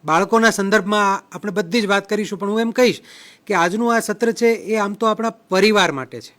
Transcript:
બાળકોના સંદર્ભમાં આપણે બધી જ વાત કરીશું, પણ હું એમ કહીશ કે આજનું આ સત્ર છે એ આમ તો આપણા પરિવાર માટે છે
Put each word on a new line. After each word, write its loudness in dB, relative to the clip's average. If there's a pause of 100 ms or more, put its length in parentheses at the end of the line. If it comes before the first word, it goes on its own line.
બાળકોના 2
સંદર્ભમાં 0
આપણે -8
બધી -2
જ -2
વાત -2
કરીશું, -4
પણ -4
હું -2
એમ -2
કહીશ 2 (460)
કે -2
આજનું 0
આ 2
સત્ર -2
છે -2
એ 0
આમ -2
તો -4
આપણા 0
પરિવાર 2
માટે -10
છે -20